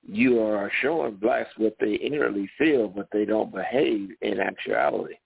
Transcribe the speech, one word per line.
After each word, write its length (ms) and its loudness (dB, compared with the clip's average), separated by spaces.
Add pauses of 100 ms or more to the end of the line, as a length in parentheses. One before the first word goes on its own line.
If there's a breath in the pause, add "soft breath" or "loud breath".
You 400 2
are 380 0
showing 360 -2
blacks 420 0
what 200 0
they 160 0
inwardly 600 -2
feel, 320 4
but 240 -8
they 140 2
don't 260 0
behave 560 0 (140)
in 180 -2
actuality. 840 -2